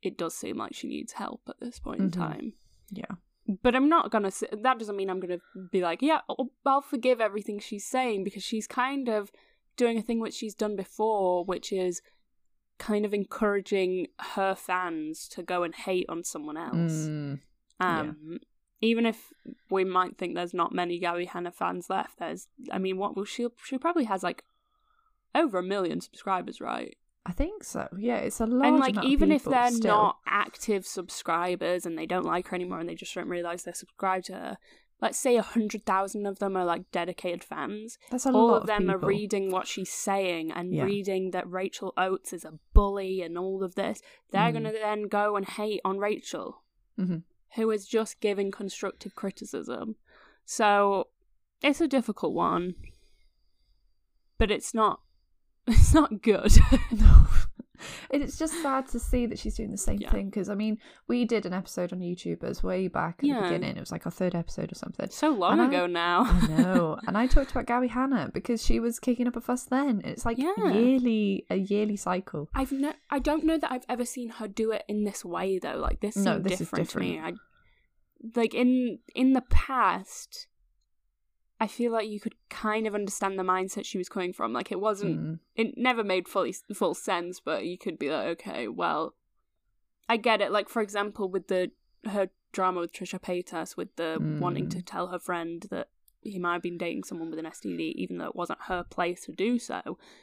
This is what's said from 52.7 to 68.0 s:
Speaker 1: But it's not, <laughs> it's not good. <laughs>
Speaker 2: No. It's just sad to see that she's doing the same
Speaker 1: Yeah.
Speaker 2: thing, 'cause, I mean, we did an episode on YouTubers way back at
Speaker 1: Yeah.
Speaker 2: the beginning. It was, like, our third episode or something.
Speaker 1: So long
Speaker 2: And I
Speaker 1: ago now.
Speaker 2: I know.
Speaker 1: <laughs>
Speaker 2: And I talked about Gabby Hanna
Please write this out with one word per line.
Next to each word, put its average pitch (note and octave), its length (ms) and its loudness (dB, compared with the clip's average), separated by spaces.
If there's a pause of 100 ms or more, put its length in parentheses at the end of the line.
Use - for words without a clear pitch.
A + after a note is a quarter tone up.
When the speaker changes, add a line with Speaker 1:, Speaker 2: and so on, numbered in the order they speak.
Speaker 1:
But G#3+ 140 4
it's - 220 -4
not, A3 280 2 (320)
<laughs> - 340 -14
it's - 260 10
not D4 280 6
good. G#3 360 6
<laughs> - 340 10
Speaker 2:
No. G#3+ 340 12 (840)
It's - 300 -2
just D#4+ 240 -4
sad C4+ 240 -2
to A#3 120 -4
see A#3+ 280 0
that A3 100 -8
she's G#3+ 180 -6
doing G#3+ 140 -6
the G3 80 -8
same G3+ 220 0
Speaker 1:
Yeah. - 100 -6
Speaker 2:
thing, G3 220 2
'cause, F#3+ 180 -4
I G3+ 60 -6
mean, G#3+ 240 -2 (280)
we A#3+ 180 2
did A3 200 0
an F3 80 -6
episode F3+ 400 -6
on F#3 60 -6
YouTubers F3 640 -6
way F#3 240 0
back E3+ 320 -4
at C#4 60 0
Speaker 1:
Yeah. C#4+ 100 2
Speaker 2:
the G3 140 0
beginning. E3+ 280 -2
It - 20 -10
was, E3+ 120 -12
like, E3 160 -8
our E3+ 40 -4
third F3+ 220 -2
episode - 380 -6
or - 40 -12
something. - 360 -8
Speaker 1:
So - 180 0
long G3 240 2
Speaker 2:
And G#3+ 80 6
I B3 60 6
Speaker 1:
ago F3+ 180 2
now. F3 400 2
Speaker 2:
I F3 220 6
know. E3+ 540 2
Speaker 1:
<laughs> - 60 -8
Speaker 2:
And F#3 80 0
I A#3 120 2
talked C#4 240 6
about A#3 160 -4
Gabby B3 220 2
Hanna B3 440 0